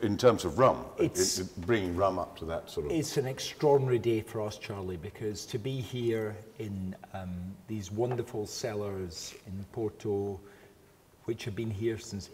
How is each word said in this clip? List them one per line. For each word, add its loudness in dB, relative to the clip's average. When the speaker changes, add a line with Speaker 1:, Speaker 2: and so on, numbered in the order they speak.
Speaker 1:
in 2
terms 8
of 0
rum, 6
Speaker 2:
it's, 2
Speaker 1:
it, -2
it, -10
bringing 2
rum 4
up -6
to -6
that -4
sort -4
of -2
Speaker 2:
it's 0
an 2
extraordinary 4
day 4
for -4
us, -4
Charlie, -6
because -6
to -6
be -4
here 0
in, -4
um, -6
these -6
wonderful 0
cellars -6
in -8
Porto, -2
which -4
have -4
been -2
here 0
since -8